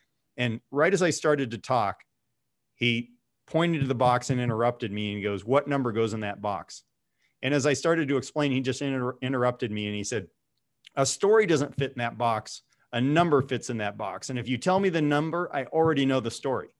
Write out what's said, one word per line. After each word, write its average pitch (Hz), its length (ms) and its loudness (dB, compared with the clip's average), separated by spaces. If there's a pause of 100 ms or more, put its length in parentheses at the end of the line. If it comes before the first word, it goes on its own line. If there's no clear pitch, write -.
(360)
And 120 240 -2 (100)
right 151 220 2
as 185 100 2
I 170 80 4
started 143 420 0
to 117 60 -6
talk, 104 460 -2 (680)
he 120 380 0 (340)
pointed 165 340 2
to 139 60 0
the 127 80 0
box 123 360 2
and 127 100 0
interrupted 117 500 -2
me 104 240 -4
and 104 80 -6
goes, 98 220 -4
"What 131 240 2
number 135 240 -2
goes 113 200 0
in 110 80 -6
that 101 220 -8
box?" 98 400 -6 (600)
And 135 120 0
as 139 120 2
I 147 60 4
started 165 360 0
to 139 80 2
explain, 143 360 -2
he 131 80 0
just 127 220 -4
inter-, 131 400 -2
interrupted 123 480 0
me 107 160 -4
and 104 80 -4
he 104 80 -4
said, 101 260 -6 (680)
"A 135 100 2
story 214 400 4
doesn't 147 300 2
fit 135 160 -2
in - 60 -12
that 117 200 -4
box. 113 440 -2 (300)
A 120 80 0
number 147 420 4
fits - 280 -6
in 117 80 -4
that 104 180 -4
box. 98 340 -8
And 127 80 -6
if 117 100 -6
you 127 80 -2
tell 185 240 2
me 196 80 2
the 165 140 0
number, 160 520 0
I 135 120 -4
already 156 400 2
know 135 140 2
the 113 100 -4
story." 117 380 -6 (120)